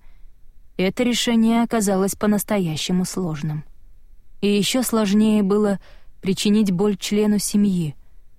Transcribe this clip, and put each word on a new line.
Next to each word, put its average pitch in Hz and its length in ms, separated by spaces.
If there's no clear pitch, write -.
это 190 260
решение 233 600
оказалось 196 520
по-настоящему 185 880
сложным. 156 580
И 202 60
еще 202 340
сложнее 214 640
было 202 360
причинить 202 500
боль 196 260
члену 208 420
семьи, 185 560